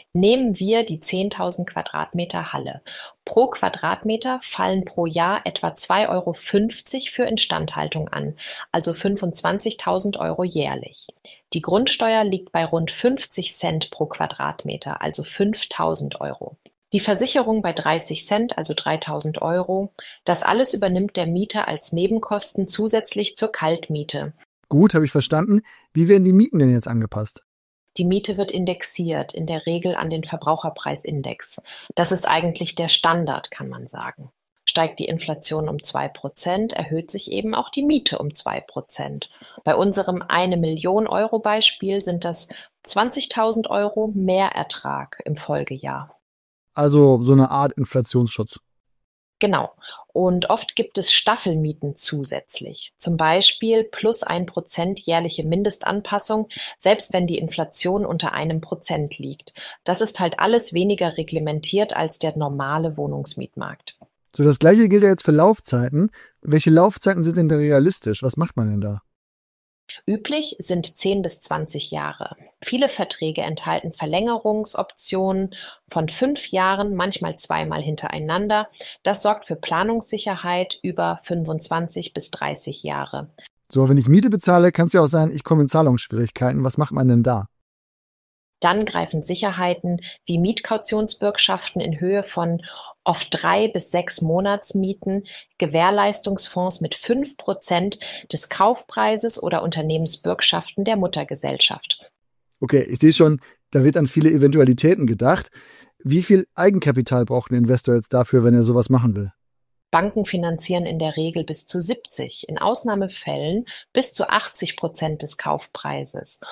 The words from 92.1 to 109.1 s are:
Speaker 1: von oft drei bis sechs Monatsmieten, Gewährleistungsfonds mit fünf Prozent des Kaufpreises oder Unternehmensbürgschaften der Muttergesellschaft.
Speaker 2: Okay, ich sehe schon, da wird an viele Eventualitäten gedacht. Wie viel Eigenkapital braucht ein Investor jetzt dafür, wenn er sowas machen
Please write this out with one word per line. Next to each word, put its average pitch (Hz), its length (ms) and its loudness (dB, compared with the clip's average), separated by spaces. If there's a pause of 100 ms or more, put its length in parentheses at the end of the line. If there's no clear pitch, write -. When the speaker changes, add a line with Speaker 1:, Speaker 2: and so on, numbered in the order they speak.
Speaker 1:
von 170 380 -2 (440)
oft - 260 0
drei 190 360 2
bis 180 240 -4
sechs 175 300 -2
Monatsmieten, 196 1080 -2 (300)
Gewährleistungsfonds 185 1200 0
mit 165 160 -6
fünf 269 400 -2
Prozent 196 640 -2 (320)
des - 160 -4
Kaufpreises 220 960 2
oder 175 180 0
Unternehmensbürgschaften 165 1200 -2
der 226 100 0
Muttergesellschaft. 147 1040 -2 (640)
Speaker 2:
Okay, 135 220 4
ich - 160 -4
sehe 160 120 10
schon, 156 300 6 (300)
da 135 120 6
wird 147 140 6
an 147 100 4
viele 156 220 4
Eventualitäten 143 760 6
gedacht. 120 460 2 (500)
Wie 160 220 2
viel 190 320 6
Eigenkapital 131 720 4
braucht 123 260 -2
ein 123 40 2
Investor 123 380 4
jetzt 117 200 0
dafür, 123 320 4
wenn 120 80 8
er 120 100 8
sowas 120 260 4
machen 117 280 4